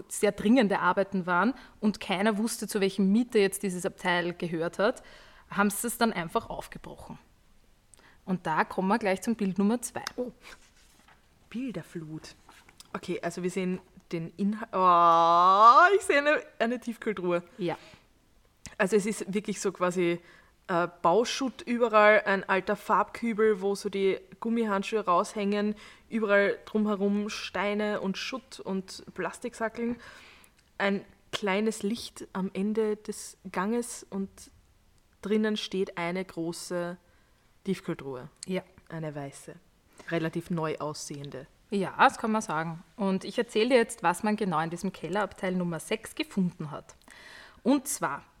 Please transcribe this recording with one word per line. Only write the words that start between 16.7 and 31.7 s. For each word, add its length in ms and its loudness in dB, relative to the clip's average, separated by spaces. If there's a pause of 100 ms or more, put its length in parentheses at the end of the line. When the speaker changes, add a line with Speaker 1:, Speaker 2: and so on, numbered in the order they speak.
Speaker 2:
Tiefkühltruhe. 600 -2 (160)
Speaker 1:
Ja. 180 -4 (1000)
Speaker 2:
Also 180 4
es 100 2
ist 260 -6
wirklich 280 -4
so 120 -2
quasi, 480 0 (460)
äh, 220 0 (140)
Bauschutt 600 2
überall, 600 6
ein 240 0
alter 280 0
Farbkübel, 840 0
wo 140 0
so 140 -6
die 300 0 (220)
Gummihandschuhe 640 -2
raushängen, 680 0 (340)
überall 560 2
drumherum 640 0
Steine 720 -4
und 180 -4
Schutt 420 -10
und 440 -8 (100)
Plastiksackeln. 800 -6 (840)
Ein 260 0 (280)
kleines 500 -2